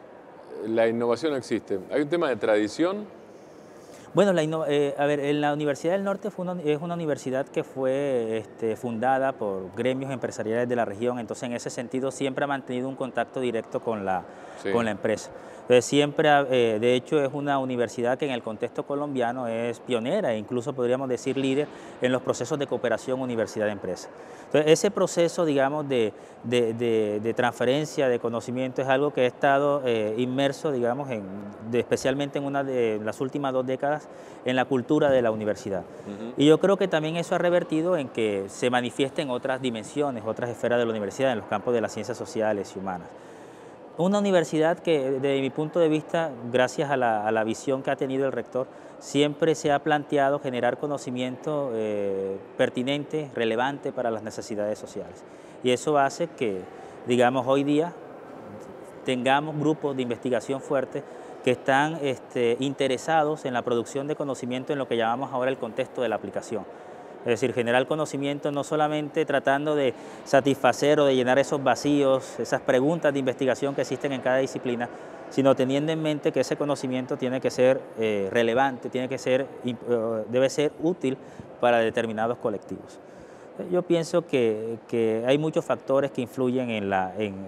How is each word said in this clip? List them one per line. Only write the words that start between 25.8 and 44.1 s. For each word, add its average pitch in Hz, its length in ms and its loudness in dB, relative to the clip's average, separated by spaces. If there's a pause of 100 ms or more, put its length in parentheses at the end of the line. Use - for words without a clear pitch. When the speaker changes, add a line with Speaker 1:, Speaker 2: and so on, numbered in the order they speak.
Speaker 2:
de, 117 240 0 (320)
de, 117 300 2
de, 110 460 2
de 110 140 -2
transferencia 131 720 0
de 120 120 2
conocimiento 123 640 -4
es 127 60 -2
algo 143 240 2
que 135 100 2
ha 127 40 4
estado, 143 580 4
eh, 110 340 2
inmerso, 135 520 0
digamos, 127 400 0
en, 107 140 -4 (460)
de, 117 100 2
especialmente 139 580 0
en 143 60 -4
una 139 180 -2
de 120 400 0
las 107 180 -4
últimas 135 320 -2
dos 127 140 2
décadas, 143 420 -2 (360)
en 127 100 2
la 127 120 4
cultura 143 440 4
de 131 120 6
la 113 80 4
universidad. 104 500 -2
Speaker 1:
Ujú. 101 560 -12
Speaker 2:
Y 139 100 6
yo 156 140 8
creo 190 160 6
que 190 120 0
también 160 280 0
eso 170 180 -2
ha 175 40 2
revertido 175 580 2
en 135 120 -2
que 104 400 0
se 123 220 0
manifieste 127 520 0
en 135 80 -4
otras 127 300 -2
dimensiones, 123 640 -4
otras 120 240 -4
esferas 120 280 0
de 120 60 4
la 113 60 0
universidad, 110 420 0
en 110 60 -2
los 101 100 -10
campos 113 260 -2
de 117 60 2
las 101 120 -2
ciencias 110 240 -8
sociales 107 600 -2
y - 20 -8
humanas. 92 300 -8 (880)
Una 190 220 2